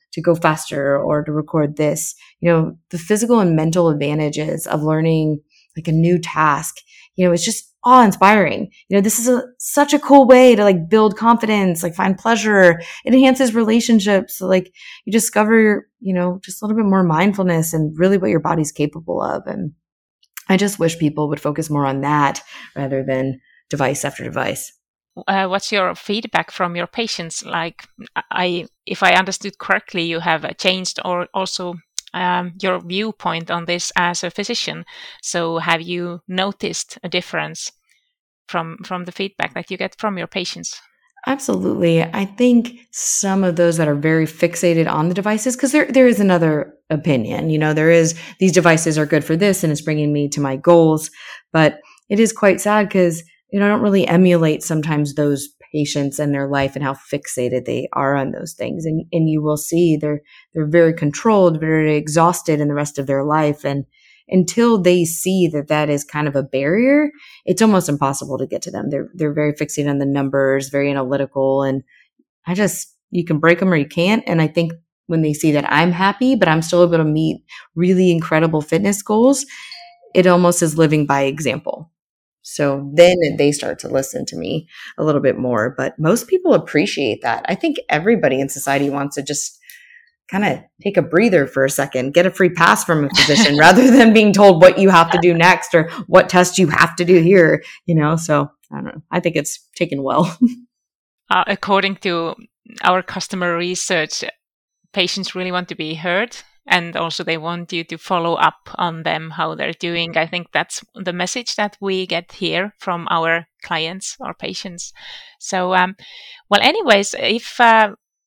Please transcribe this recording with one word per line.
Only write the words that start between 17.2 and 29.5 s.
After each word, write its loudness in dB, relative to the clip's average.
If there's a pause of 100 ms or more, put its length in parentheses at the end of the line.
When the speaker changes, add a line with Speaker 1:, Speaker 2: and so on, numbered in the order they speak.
Speaker 1:
and -2
really 2
what -2
your 2
body's -2
capable -6
of. -6
And -8 (760)
I 4
just -2
wish 0
people -2
would -8
focus -6
more -2
on -4
that -2 (340)
rather -4
than -4 (300)
device -4
after -8
device. -8 (560)
Speaker 2:
Uh, -2
what's -6
your -2
feedback -6
from -6
your -6
patients? -10
Like, -8 (480)
I, -4 (180)
if -10
I 4
understood -4